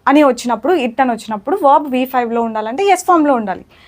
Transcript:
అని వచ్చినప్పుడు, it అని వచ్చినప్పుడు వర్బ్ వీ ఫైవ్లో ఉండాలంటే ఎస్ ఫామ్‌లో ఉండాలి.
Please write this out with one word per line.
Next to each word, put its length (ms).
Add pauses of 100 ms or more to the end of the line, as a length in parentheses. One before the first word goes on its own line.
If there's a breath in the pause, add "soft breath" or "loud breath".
అని 160
వచ్చినప్పుడు, 500
it 280
అని 100
వచ్చినప్పుడు 520
వర్బ్ 280
వీ 140
ఫైవ్లో 360
ఉండాలంటే 440
ఎస్ 200
ఫామ్‌లో 280
ఉండాలి. 320 (220 soft breath)